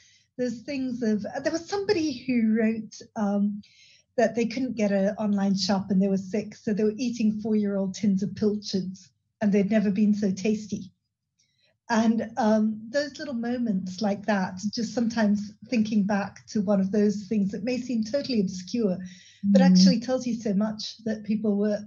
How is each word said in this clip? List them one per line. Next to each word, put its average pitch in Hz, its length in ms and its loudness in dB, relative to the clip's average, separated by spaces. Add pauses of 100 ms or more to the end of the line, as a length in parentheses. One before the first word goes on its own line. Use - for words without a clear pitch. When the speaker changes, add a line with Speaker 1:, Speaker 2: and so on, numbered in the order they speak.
(380)
Speaker 1:
there's 247 240 -4
things 262 400 -6
of, 214 240 0 (180)
there 311 80 0
was 330 160 -6
somebody 392 440 0
who 240 440 0
wrote, 220 460 -2 (140)
um, 202 460 0 (540)
that 220 200 2
they 233 100 0
couldn't 247 300 -4
get 208 160 0
an 196 260 0
online 202 400 0
shop 196 320 -2
and 190 120 2
they 202 60 2
were 190 100 2
sick, 214 380 -6
so - 160 -6
they 208 120 0
were 214 140 2
eating 233 440 0
four-year-old 202 540 -2
tins 196 260 0
of - 140 -6
pilchards, 202 760 -4 (320)
and 208 100 2
they'd 202 200 2
never 214 180 2
been 208 240 4
so 202 180 0
tasty. - 600 -4 (960)
And, 226 480 2
um, 220 420 2 (100)
those 285 280 -4
little 294 160 -10
moments 233 680 -2
like 202 260 -2
that, 196 320 0 (120)
just 226 220 -6
sometimes 214 600 0 (160)
thinking 214 340 2
back 202 440 -2
to 214 140 -2
one 196 180 2
of 190 120 0
those 208 360 2
things 196 240 0
that 214 120 -8
may 247 160 -2
seem 240 240 -2
totally 269 380 -2
obscure, 185 580 -2 (520)
but 196 100 8
Speaker 2:
Mm. 180 100 8
Speaker 1:
actually 190 280 8
tells 254 280 -2
you 226 80 -2
so 214 180 -2
much, 214 520 -4
that 214 180 -6
people 214 340 0
were 208 300 0